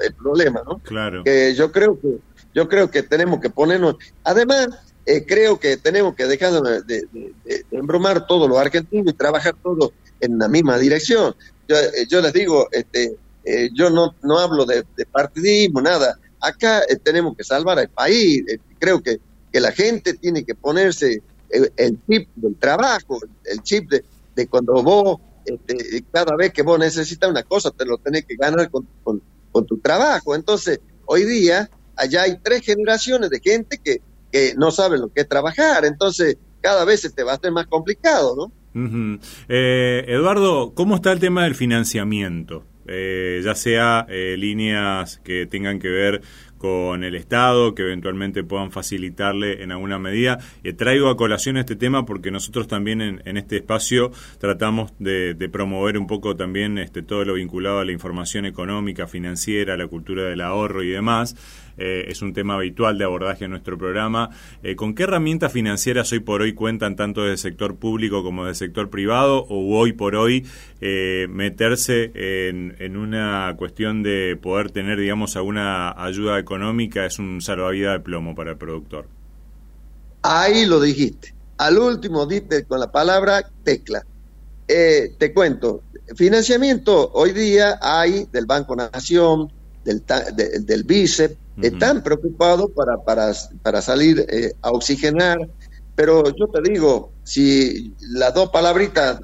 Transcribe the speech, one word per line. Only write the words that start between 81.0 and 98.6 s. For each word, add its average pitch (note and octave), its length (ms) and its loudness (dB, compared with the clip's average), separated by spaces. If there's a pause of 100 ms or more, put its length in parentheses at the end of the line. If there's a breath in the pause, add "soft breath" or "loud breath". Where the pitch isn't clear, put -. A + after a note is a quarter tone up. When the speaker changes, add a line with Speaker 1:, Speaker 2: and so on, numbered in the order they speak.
Speaker 1:
Al D#3+ 220 4
último G#3 480 0
diste D#3+ 380 -2
con C3 140 -2
la B2 120 -4
palabra F#3+ 580 2 (140)
tecla. G#2 420 -2 (640)
Eh, D#3 500 4
te D3+ 160 0
cuento, C3 480 2 (340)
financiamiento A3 960 4
hoy D#3 180 4
día G3+ 500 2
hay E3+ 500 0
del A#2+ 140 -2
Banco C#3 300 0
Nación, D#3 760 2 (320)
del G#2+ 200 -2
ta-, - 260 -2
de-, G#2+ 300 -2
del G#2+ 240 0
bicep, D#3 520 2 (220)
Speaker 2:
Ujú. G#2 100 0
Speaker 1:
están A#3 360 2
preocupados F3 720 2
para, B2 220 0
para, A2 340 0 (300)
para G#2 200 0
salir, D3+ 480 4
eh, A2+ 320 -2
a A#2 100 -2
oxigenar. D3+ 680 0 (580 soft breath)
Pero D#3 280 6 (120)
yo G#3 120 0
te E3 200 -2
digo, D#3 440 2 (120)
si C3+ 680 0 (200)
las B2+ 200 2
dos F#3 160 2
palabritas E3+ 760 2